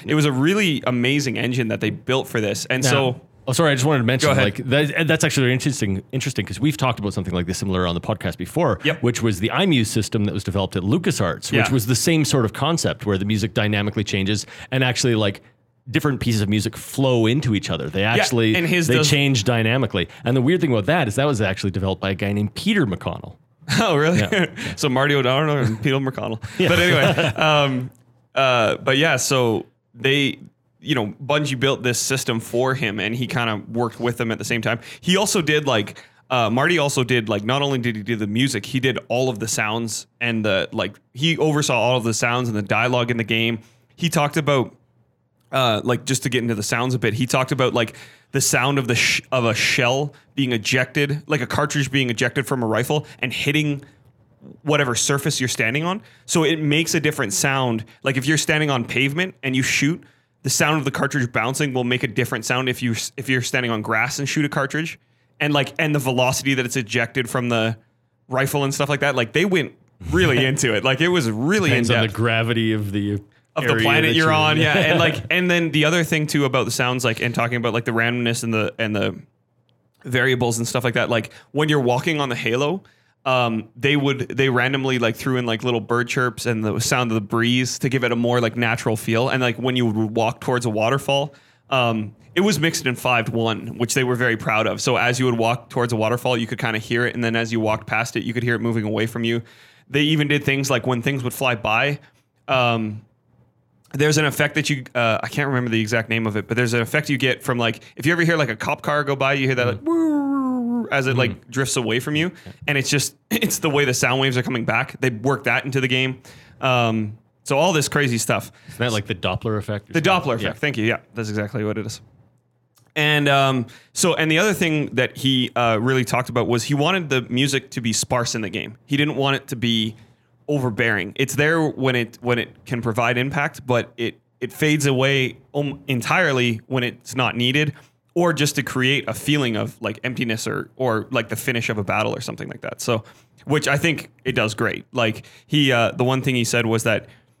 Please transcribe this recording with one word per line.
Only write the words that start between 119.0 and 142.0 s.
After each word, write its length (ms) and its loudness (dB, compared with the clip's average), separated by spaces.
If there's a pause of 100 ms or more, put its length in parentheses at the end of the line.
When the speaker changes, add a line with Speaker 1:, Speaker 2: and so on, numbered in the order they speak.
Speaker 2:
the 80 -4
Doppler 440 -4
effect 320 -8
or 20 -18
Speaker 1:
The 120 0
Speaker 2:
something? 280 2
Speaker 1:
Doppler 80 -2
Speaker 2:
Yeah. 100 -2
Speaker 1:
effect. 100 -10
Thank 180 -2
you. 60 -2
Yeah, 140 0 (160)
that's 140 -6
exactly 360 -4
what 120 -4
it 100 -8
is. 140 -12 (960)
And, 320 2
um, 380 2 (260)
so, 220 2
and 160 0
the 80 2
other 140 2
thing 420 0
that 220 0
he, 400 0
uh, 240 2
really 240 2
talked 240 -2
about 200 -2
was 160 0
he 100 -2
wanted 340 0
the 200 0
music 420 -2
to 100 -8
be 120 -2
sparse 420 -2
in 80 -4
the 80 -6
game. 260 -8 (100)
He 100 -2
didn't 200 0
want 200 0
it 120 -8
to 80 -6
be 400 0 (520)
overbearing. 640 -2
It's 220 -2
there 320 2
when 260 -2
it, 260 -4
when 180 0
it 280 -8
can 160 -4
provide 340 0
impact, 500 -4
but 300 0
it, 220 -6 (220)
it 120 -8
fades 340 2
away, 500 0 (180)
um, 320 -4
entirely 800 0
when 160 -2
it's 320 -8
not 220 -2
needed, 360 0 (420)
or 180 2
just 240 0
to 80 -2
create 440 0
a 60 -4
feeling 420 0
of, 240 -6
like, 220 -6
emptiness 460 -4
or, 280 -6
or, 360 -2
like, 160 -2
the 80 -6
finish 320 -2
of 100 -2
a 60 -2
battle 300 -2